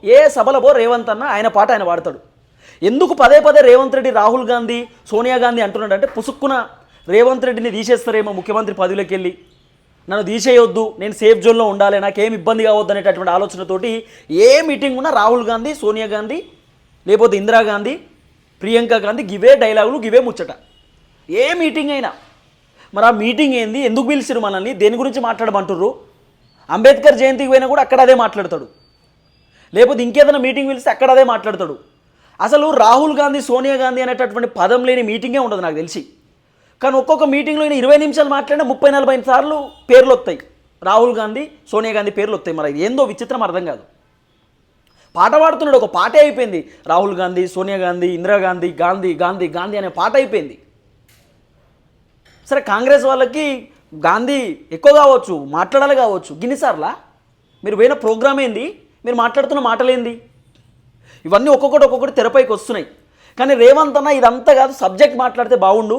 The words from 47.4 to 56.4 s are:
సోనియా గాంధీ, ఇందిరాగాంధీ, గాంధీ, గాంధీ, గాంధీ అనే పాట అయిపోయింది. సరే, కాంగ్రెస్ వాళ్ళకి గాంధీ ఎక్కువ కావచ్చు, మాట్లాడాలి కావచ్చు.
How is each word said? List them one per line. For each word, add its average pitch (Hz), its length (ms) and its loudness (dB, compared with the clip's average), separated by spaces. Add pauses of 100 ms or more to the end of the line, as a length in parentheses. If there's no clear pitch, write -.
సోనియా 190 300 -6
గాంధీ, 180 240 -2 (100)
ఇందిరాగాంధీ, 180 500 -2 (140)
గాంధీ, 185 280 -2 (120)
గాంధీ, 180 340 -4
గాంధీ 208 240 -8
అనే 185 180 -8
పాట 202 220 -2
అయిపోయింది. 185 340 -6 (1900)
సరే, 277 220 -2
కాంగ్రెస్ 254 400 2
వాళ్ళకి 262 360 -2 (580)
గాంధీ 233 320 0 (380)
ఎక్కువ 285 240 4
కావచ్చు, 254 360 2 (180)
మాట్లాడాలి 269 480 0
కావచ్చు. 202 300 -4 (100)